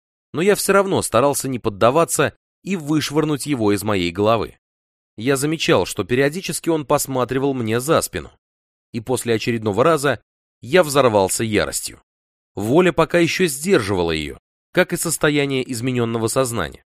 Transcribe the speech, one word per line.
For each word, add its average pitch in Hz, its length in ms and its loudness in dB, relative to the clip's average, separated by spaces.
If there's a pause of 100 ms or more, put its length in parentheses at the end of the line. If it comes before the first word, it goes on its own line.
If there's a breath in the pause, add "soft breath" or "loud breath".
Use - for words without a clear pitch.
(340)
Но 143 80 -4
я 196 140 4
все - 180 0
равно 190 280 2
старался 135 460 2
не 131 120 -4
поддаваться 123 760 0 (280)
и 185 120 -4
вышвырнуть 151 720 -2
его 117 260 2
из 98 120 0
моей 95 280 0
головы. 104 460 0 (600)
Я 131 180 0
замечал, 143 500 0
что - 180 -6
периодически 143 680 -2
он 156 160 -2
посматривал 131 680 0
мне 117 260 -2
за 131 220 2
спину, - 300 -8 (600)
и 117 100 -8
после 117 340 -2
очередного 110 480 0
раза 143 380 0 (400)
я 151 220 4
взорвался 123 600 2
яростью. 92 580 -4 (540)
Воля 147 360 2
пока 165 280 0
еще 170 260 2
сдерживала 131 680 0
ее, 76 260 -4 (360)
как 180 200 0
и 170 40 -4
состояние 143 720 -2
измененного 117 560 -2
сознания, 117 560 -4 (160)